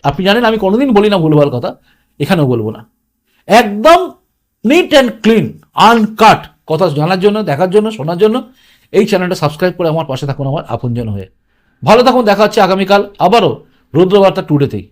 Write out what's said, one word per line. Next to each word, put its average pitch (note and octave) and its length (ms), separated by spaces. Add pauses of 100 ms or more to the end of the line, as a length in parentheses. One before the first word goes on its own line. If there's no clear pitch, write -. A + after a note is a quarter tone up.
আপনি C#3 180
জানেন A3 220
আমি A3 160
কোনোদিন A#3 320
বলি G#3+ 160
না G3 100
ভুলভাল D3+ 320
কথা, A#2 140 (500)
এখানেও D3 340
বলবো A2 220
না। - 60 (680)
একদম A3+ 520 (680)
নিট D#4+ 280
অ্যান্ড C4 160 (140)
ক্লিন, G#3+ 220 (440)
আনকাট A3 520 (280)
কথা D#3+ 160 (140)
জানার F3+ 260
জন্য, G#3 120 (120)
দেখার D#3 260
জন্য, G#3+ 120 (100)
শোনার E3+ 260
জন্য G#3+ 120 (580)
এই F#3+ 160
চ্যানেলটা F3+ 320
সাবস্ক্রাইব D#3+ 360
করে F3 160
আমার D#3+ 180
পাশে C3 180
থাকুন, C#3 220
আমার D#3+ 120 (120)
আপনজন A#2 400
হয়ে। F#2+ 120 (560)
ভালো G#3 240
থাকুন, B3 220
দেখা G3+ 160
হচ্ছে G#3 200
আগামীকাল F#3+ 360 (240)
আবারও F#3+ 260 (420)
রুদ্রবার্তা F#3 560
টুডেতেই। C3 420